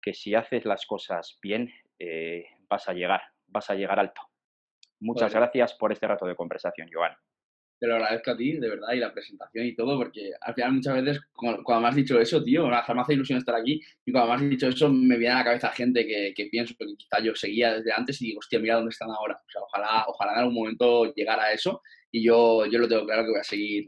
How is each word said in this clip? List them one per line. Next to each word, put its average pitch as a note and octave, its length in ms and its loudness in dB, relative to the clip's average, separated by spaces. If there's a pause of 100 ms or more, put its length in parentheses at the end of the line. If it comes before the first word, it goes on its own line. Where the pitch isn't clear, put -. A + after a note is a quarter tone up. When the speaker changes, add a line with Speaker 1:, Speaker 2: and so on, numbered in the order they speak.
Speaker 1:
que G2+ 120 -6
si G#2 220 -6
haces A#2 300 -2
las G2+ 200 -4
cosas - 560 -8
bien, A2+ 300 -4 (280)
eh, E2+ 460 -8 (240)
vas - 200 -4
a - 40 -6
llegar, F2+ 280 -2 (260)
vas G#2 220 -8
a G2+ 60 -2
llegar G2 240 -2
alto. F#2+ 220 -2 (760)
Muchas A2+ 340 -2
Speaker 2:
Bueno. A2+ 120 6
Speaker 1:
gracias A#2+ 300 0
por G#2+ 160 0
este G#2 160 -4
rato G2 180 -2
de F2 100 -4
conversación, E2+ 560 -8
Joan. E2 220 -2 (680)
Speaker 3:
Te A#2 60 0
lo A#2 60 2
agradezco A2+ 360 -2
a A#2 60 -2
ti, C3+ 160 -2
de B2 160 -4
verdad, G#2 240 -6
y B2+ 60 -2
la A2 140 -4
presentación - 520 -10
y A#2 100 -4
todo, C3+ 220 -2
porque G#2+ 420 -6
al A#2 140 -10
final B2+ 180 0
muchas C3 320 0
veces, C#3+ 180 -2 (120)
cu-, A#2 320 -4
cuando A#2 160 2
me A#2 80 4
has C3 60 0
dicho C#3 220 4
eso, A2+ 240 4
tío, D3 240 4
me A#2+ 120 2
hace, A#2 160 -2
me B2 80 0
hace D3 100 0
ilusión C3+ 280 2
estar B2 160 -2
aquí, B2+ 260 0 (240)
y B2+ 80 -4
cuando A#2+ 160 4
me A#2+ 60 4
has C#3+ 140 0
dicho C3 200 2
eso, D3 200 4
me B2+ 280 6
viene A#2 160 2
a B2+ 60 4
la B2+ 40 2
cabeza A#2+ 240 2
gente A#2+ 400 2
que, G2+ 260 -2
que G#2 120 -6
pienso A#2 340 -4
que A2 60 -8 (120)
quizá - 240 -2
yo A2 140 0
seguía A2+ 380 0
desde A2 180 -2
antes B2 300 -4
y A#2+ 60 -4
digo, G#2 120 -8
"Hostia, - 200 -2
mira A2+ 160 2
dónde A2+ 160 0
están A2+ 180 -10
ahora". G#2+ 260 -6 (100)
O - 60 -20
sea, G2+ 120 -10
ojalá, G#2+ 440 0
ojalá G2+ 240 -4
en A2 80 0
algún B2 140 2
momento A#2 600 2
llegara G#2+ 300 -2
a G#2+ 80 2
eso, F3+ 300 -2 (280)
y A2+ 140 -2
yo, A2+ 440 6
yo A#2 120 2
lo A#2 80 4
tengo A2 180 2
claro A2 180 0
que A2 80 -2
voy G#2 100 0
a - 20 -8
seguir G#2 440 -4